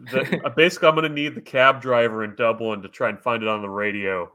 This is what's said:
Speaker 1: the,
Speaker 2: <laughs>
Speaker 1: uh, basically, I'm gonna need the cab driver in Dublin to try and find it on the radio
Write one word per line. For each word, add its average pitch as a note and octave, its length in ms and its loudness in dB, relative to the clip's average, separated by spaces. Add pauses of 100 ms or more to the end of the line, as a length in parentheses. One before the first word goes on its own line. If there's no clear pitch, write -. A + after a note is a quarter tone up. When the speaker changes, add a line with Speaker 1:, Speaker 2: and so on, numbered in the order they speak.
(120)
Speaker 1:
the, - 300 -2
Speaker 2:
<laughs> - 40 -4
Speaker 1:
uh, C#3+ 40 -4
basically, E3 380 4
I'm D#3 80 6
gonna D#3+ 140 0
need D3 260 -6
the D3 60 -14
cab C3 400 2
driver A#2 420 2
in G#2 120 -10
Dublin A2+ 480 -2
to F#2+ 40 -12
try A#2+ 220 -4
and G#2 100 -8
find A#2 240 -4
it A2 60 -2
on G#2+ 120 -2
the G2+ 80 -8
radio G2 640 -4